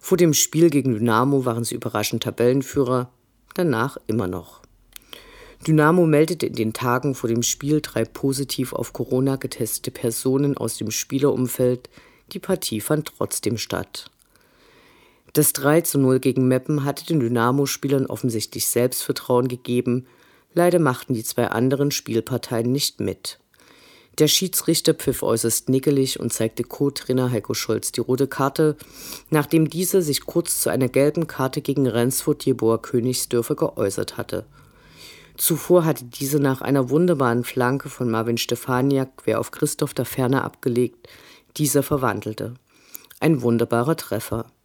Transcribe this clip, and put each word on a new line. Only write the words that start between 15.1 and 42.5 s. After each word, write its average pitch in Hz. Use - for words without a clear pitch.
Das 147
drei 147
zu -
null 131
gegen 131
Meppen 135
hatte 139
den 160
Dynamo-Spielern 131
offensichtlich 110
Selbstvertrauen 127
gegeben. 123
Leider 175
machten 131
die 110
zwei -
anderen 131
Spielparteien 117
nicht -
mit. -
Der 151
Schiedsrichter 160
pfiff -
äußerst 113
nickelig 135
und -
zeigte 113
Co-Trainer 127
Heiko 117
Scholz -
die -
rote 127
Karte, 147
nachdem 156
dieser 180
sich 147
kurz -
zu -
einer 127
gelben 147
Karte 131
gegen 139
Ransford 123
Jeboa 113
Königsdörfer 120
geäußert -
hatte. 95
Zuvor 170
hatte 139
diese 139
nach 135
einer 131
wunderbaren 135
Flanke 131
von 123
Marvin 113
Stefaniak 131
quer 110
auf -
Christoph -
Taferner 127
abgelegt. -
Dieser 143
verwandelte. 110